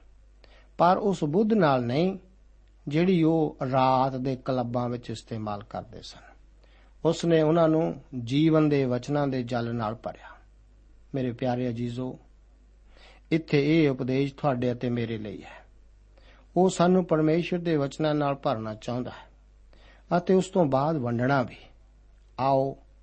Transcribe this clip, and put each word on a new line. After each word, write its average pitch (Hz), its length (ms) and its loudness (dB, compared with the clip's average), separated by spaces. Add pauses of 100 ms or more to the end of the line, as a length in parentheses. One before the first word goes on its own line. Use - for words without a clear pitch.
(760)
ਪਰ 180 200 6
ਉਸ 196 260 -2
ਬੁੱਧ 202 300 2
ਨਾਲ 143 320 4
ਨਹੀਂ, 170 320 0 (680)
ਜਿਹੜੀ 165 360 2
ਉਹ 160 340 2 (140)
ਰਾਤ 131 440 2
ਦੇ 127 200 -4
ਕਲੱਬਾਂ 123 540 -4
ਵਿੱਚ 120 200 -8
ਇਸਤੇਮਾਲ 107 540 -8
ਕਰਦੇ 95 380 -12
ਸਨ। - 320 -20 (720)
ਉਸ 165 200 0
ਨੇ 165 160 4
ਉਹਨਾਂ 160 280 4
ਨੂੰ 160 320 0 (220)
ਜੀਵਨ 151 460 2
ਦੇ 139 160 2
ਵਚਨਾਂ 139 420 -2
ਦੇ 131 160 -4
ਜਲ 117 320 -4
ਨਾਲ 113 200 -4
ਭਰਿਆ। - 320 -14 (880)
ਮੇਰੇ 123 160 -2
ਪਿਆਰੇ 123 380 -4
ਅਜ਼ੀਜ਼ੋ, 120 500 -8 (1120)
ਇੱਥੇ 156 520 2
ਇਹ 143 60 4
ਉਪਦੇਸ਼ 131 440 -2
ਤੁਹਾਡੇ 123 380 -2
ਅਤੇ 120 180 -4
ਮੇਰੇ 117 280 -4
ਲਈ 107 260 -10
ਹੈ। - 220 -20 (920)
ਉਹ 185 120 4
ਸਾਨੂੰ 180 360 4
ਪਰਮੇਸ਼ਵਰ 165 540 0
ਦੇ 170 180 0
ਵਚਨਾਂ 147 380 -2
ਨਾਲ 143 200 -2
ਭਰਨਾ 110 400 -4
ਚਾਹੁੰਦਾ 123 360 -8
ਹੈ - 140 -20 (920)
ਅਤੇ 175 160 2
ਉਸ 185 140 4
ਤੋਂ 180 180 2
ਬਾਅਦ 143 320 0
ਵੰਡਣਾ 123 440 0
ਵੀ। - 140 -6 (840)
ਆਓ 135 380 0 (260)